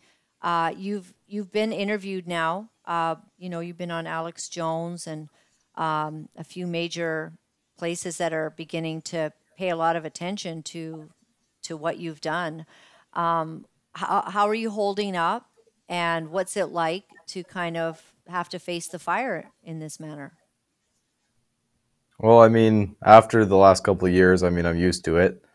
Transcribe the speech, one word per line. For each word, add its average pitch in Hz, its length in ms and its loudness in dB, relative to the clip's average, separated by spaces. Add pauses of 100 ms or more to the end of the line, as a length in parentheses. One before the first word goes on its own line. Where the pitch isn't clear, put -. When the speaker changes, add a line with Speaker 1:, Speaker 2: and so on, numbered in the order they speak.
(420)
Speaker 1:
Uh, 165 340 -2
you've, 190 380 -10 (140)
you've 202 240 -10
been 214 200 -2
interviewed 196 540 -6
now. 175 440 -4 (140)
Uh, 165 300 -2 (240)
you 180 100 -12
know, 170 120 -8
you've 170 180 -12
been 175 120 -10
on 165 160 -6
Alex 165 420 -8
Jones 170 580 -8
and, 156 220 -12 (480)
um, 156 600 -6
a 160 80 -14
few 180 220 -12
major 165 640 -6 (460)
places 170 400 -8
that 170 140 -2
are 156 180 -4
beginning 160 520 -10
to 156 300 -6 (240)
pay 185 140 -6
a 170 60 -4
lot 165 200 0
of 160 80 -8
attention 170 580 -10
to, 160 460 -14 (540)
to 165 140 -12
what 160 220 -6
you've 165 220 -12
done. 160 460 -6 (480)
Um, 165 500 -2 (300)
how, 180 320 -4
how 208 220 -2
are 214 60 -2
you 226 160 -6
holding 202 460 -4
up, 175 340 -4 (380)
and 165 420 -4
what's 185 260 -6
it 190 100 -2
like 170 380 -4 (240)
to 185 140 -12
kind 170 340 -8
of 165 240 -6 (280)
have 175 220 -6
to 185 80 -12
face 170 280 -10
the - 120 -14
fire 190 520 -6 (140)
in 160 160 -14
this 156 180 -16
manner? 147 340 -16 (1900)
Speaker 2:
Well, 117 220 8
I 113 80 12
mean, 110 560 4
after 110 400 10
the 98 120 4
last 95 260 8
couple 95 240 2
of 90 80 4
years, 92 280 6
I 90 80 4
mean, 87 160 0
I'm 85 120 0
used 87 280 0
to 82 100 2
it. 92 260 4 (120)